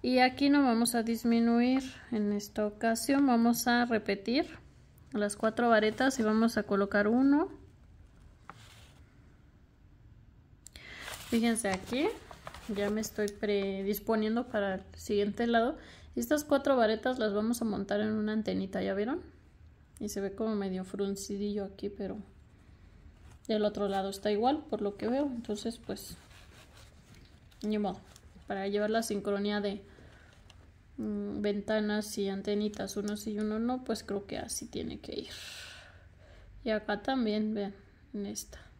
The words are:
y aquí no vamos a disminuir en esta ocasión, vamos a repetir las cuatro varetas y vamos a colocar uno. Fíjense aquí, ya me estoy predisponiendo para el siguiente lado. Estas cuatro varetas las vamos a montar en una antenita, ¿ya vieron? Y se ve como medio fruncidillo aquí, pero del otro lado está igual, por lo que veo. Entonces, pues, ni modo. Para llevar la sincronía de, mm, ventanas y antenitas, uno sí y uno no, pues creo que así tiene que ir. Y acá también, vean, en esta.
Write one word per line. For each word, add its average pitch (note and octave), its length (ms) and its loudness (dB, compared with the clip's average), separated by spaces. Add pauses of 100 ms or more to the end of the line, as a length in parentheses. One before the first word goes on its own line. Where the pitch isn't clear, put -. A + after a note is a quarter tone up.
y B3+ 180 4
aquí B3+ 300 6
no C#4+ 140 6
vamos A#3 320 4
a A#3 60 4
disminuir A#3 800 4 (300)
en G#3 220 0
esta G#3 340 -2
ocasión, A3+ 580 2
vamos A#3 420 4
a A#3+ 180 4
repetir A3+ 600 0 (680)
las G#3 240 0
cuatro A3+ 320 2
varetas A3 500 4
y A3+ 40 4
vamos A3 340 4
a G#3 60 0
colocar G3+ 440 2
uno. C#4 420 6 (3750)
Fíjense A3+ 400 2
aquí, G#3 380 -2 (600)
ya G3+ 220 -2
me G#3+ 100 0
estoy G#3+ 300 -4
predisponiendo G#3 1200 0
para G3 260 0
el F#3+ 80 -8 (140)
siguiente G#3 500 0
lado. A#3 300 4 (400)
Estas D4 260 0
cuatro C#4 320 4
varetas A3+ 420 2
las G#3+ 160 0
vamos A3 280 0
a A#3 40 0
montar G3+ 360 -2
en G#3+ 80 0
una G#3+ 240 0
antenita, F#3+ 500 -2
¿ya G3 100 -2
vieron? A#3+ 280 -2 (800)
Y G#3 80 -6
se G3+ 100 -6
ve G3 160 -4
como A3 180 -2
medio F#3+ 300 -4
fruncidillo G3+ 800 -4
aquí, F#3+ 260 -8
pero G3+ 280 -8 (1300)
del G#3+ 160 0
otro G#3 240 0
lado G3 220 -2
está G#3 220 -2
igual, B3+ 400 2
por A3 100 -2
lo G3+ 160 -2
que G#3 100 -4
veo. C4+ 200 0
Entonces, A#3 500 -6
pues, - 400 -12 (1400)
ni G#3+ 160 -2
modo. G3 220 -2 (480)
Para G3 200 -4
llevar G#3 220 0
la A3+ 140 2
sincronía G3+ 580 -2
de, G3+ 220 -4 (1120)
mm, G#3 440 -4
ventanas G#3 760 -2
y G3 100 0
antenitas, G#3 680 -2
uno G#3 200 -4
sí G#3 160 -6
y G#3 60 -4
uno G#3+ 200 -2
no, B3+ 240 -2
pues A3 180 -4
creo G3+ 240 -6
que - 140 -8
así - 260 -8
tiene - 340 -8
que - 200 -10
ir. - 140 -12 (1300)
Y A3+ 80 -2
acá G#3 320 -2
también, G#3+ 500 0
vean, G3+ 220 -4 (400)
en G3+ 100 -6
esta. - 320 -10 (220)